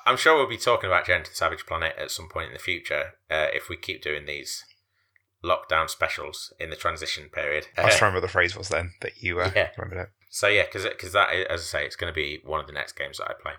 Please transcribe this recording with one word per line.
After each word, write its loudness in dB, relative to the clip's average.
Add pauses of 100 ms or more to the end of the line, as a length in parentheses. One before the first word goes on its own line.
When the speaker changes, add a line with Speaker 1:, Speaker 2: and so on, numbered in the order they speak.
Speaker 1:
I'm 6
sure 8
we'll 6
be -4
talking 2
about 4
Journey 2
to -12
the -12
Savage -2
Planet -2
at -8
some -8
point -6
in -14
the -10
future, -4 (160)
uh, 2
if -4
we -8
keep -8
doing -4
these -8 (800)
lockdown 2
specials -4
in -8
the -10
transition -4
period. -4 (100)
Speaker 2:
I 4
was 8
Speaker 1:
Uh, 6
Speaker 2:
trying 4
to 6
remember 4
what 0
the -6
phrase 4
was -8
then, 0
but -8
you, -2
uh, 2
Speaker 1:
Yeah. 4
Speaker 2:
remembered -6
it. -14 (200)
Speaker 1:
So 0
yeah, 6
'cause -4
it, -4
'cause -10
that, 6
i-, 0
as -4
I -8
say, -2
it's -10
gonna -4
be -4
one -2
of -8
the -14
next -6
games -8
that -6
I -6
play. -10